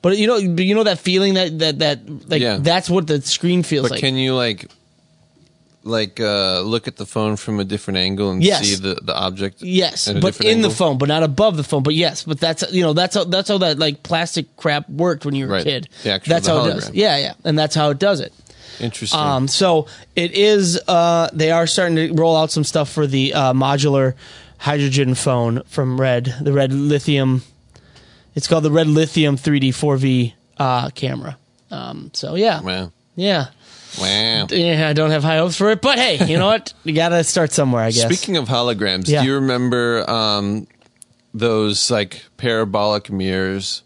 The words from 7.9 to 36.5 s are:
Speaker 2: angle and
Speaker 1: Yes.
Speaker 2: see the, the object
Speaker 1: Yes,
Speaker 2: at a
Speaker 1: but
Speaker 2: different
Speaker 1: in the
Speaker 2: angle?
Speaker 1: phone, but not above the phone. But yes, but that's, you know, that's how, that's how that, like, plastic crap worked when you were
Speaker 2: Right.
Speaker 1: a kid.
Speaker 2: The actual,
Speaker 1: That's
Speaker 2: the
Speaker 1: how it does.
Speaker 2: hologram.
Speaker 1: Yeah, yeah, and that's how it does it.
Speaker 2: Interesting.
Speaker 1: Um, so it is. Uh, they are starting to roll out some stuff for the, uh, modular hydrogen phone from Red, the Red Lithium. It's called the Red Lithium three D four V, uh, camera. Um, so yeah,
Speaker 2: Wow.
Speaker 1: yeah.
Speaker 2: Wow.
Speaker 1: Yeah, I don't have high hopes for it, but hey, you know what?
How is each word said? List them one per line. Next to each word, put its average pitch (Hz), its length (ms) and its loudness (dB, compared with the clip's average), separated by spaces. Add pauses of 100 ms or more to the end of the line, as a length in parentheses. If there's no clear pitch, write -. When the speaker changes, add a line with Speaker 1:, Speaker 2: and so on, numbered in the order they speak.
Speaker 2:
angle 95 340 0
and 92 100 0
Speaker 1:
Yes. 180 240 2
Speaker 2:
see 101 80 0
the, 95 260 -4
the - 140 -6
object 98 480 -6
Speaker 1:
Yes, 180 460 -2
Speaker 2:
at 101 80 -2
a - 40 0
Speaker 1:
but 185 80 2
Speaker 2:
different - 220 0
Speaker 1:
in 226 120 4
the 202 60 2
Speaker 2:
angle? - 80 -2
Speaker 1:
phone, 151 220 2
but 139 100 0
not 156 140 2
above 160 340 2
the 147 60 -2
phone. 135 220 -2
But 156 100 2
yes, 160 300 -2
but 151 160 -4
that's, 160 320 -2
you 180 100 2
know, 156 120 2
that's 175 200 0
how, 202 100 0
that's 185 240 -2
how 202 100 0
that, 160 200 0
like, 151 240 -2
plastic 165 540 -4
crap 147 340 -2
worked 156 340 -2
when 143 120 -4
you 135 100 -4
were 98 60 -4
Speaker 2:
Right. 95 100 0
Speaker 1:
a - 20 -4
kid. 127 240 -2 (140)
Speaker 2:
The 110 80 -2
actual, 98 200 -2
Speaker 1:
That's 165 160 2
Speaker 2:
the 165 60 2
Speaker 1:
how - 120 2
it - 80 2
does. - 180 -6
Speaker 2:
hologram. - 40 -14
Speaker 1:
Yeah, 190 240 2
yeah, - 140 -4 (120)
and 156 140 0
that's 151 180 0
how 151 140 4
it 139 100 -2
does 196 200 2
it. - 120 -10 (480)
Speaker 2:
Interesting. 120 400 -4
Speaker 1:
Um, 139 260 0
so 165 400 2 (300)
it 175 160 0
is. 196 560 4
Uh, 170 440 2
they 156 200 0
are 165 160 2
starting 175 280 0
to 160 180 0
roll 165 220 4
out 156 140 2
some 151 140 0
stuff 151 260 -2
for 151 160 0
the, 135 280 0
uh, 135 180 2
modular 135 640 2 (440)
hydrogen 139 560 0
phone 120 520 0
from 131 340 -2
Red, 123 400 0
the 147 120 0
Red 135 200 2
Lithium. 139 680 2 (920)
It's 143 120 -4
called 165 180 2
the 156 60 4
Red 160 160 4
Lithium 151 500 2
three 143 240 2
D 131 120 2
four 139 260 0
V, 127 360 2 (220)
uh, 127 340 0
camera. 135 460 -8 (340)
Um, 135 440 -12
so 147 200 -8
yeah, 196 280 0
Speaker 2:
Wow. 92 300 -6 (220)
Speaker 1:
yeah. 175 340 0 (520)
Speaker 2:
Wow. 104 500 0
Speaker 1:
Yeah, 165 380 0
I 151 60 0
don't 156 160 2
have 151 120 0
high 160 140 2
hopes 165 200 0
for 208 140 2
it, 220 120 0
but 262 160 2
hey, 214 280 2
you 165 120 2
know 185 80 2
what? 220 320 0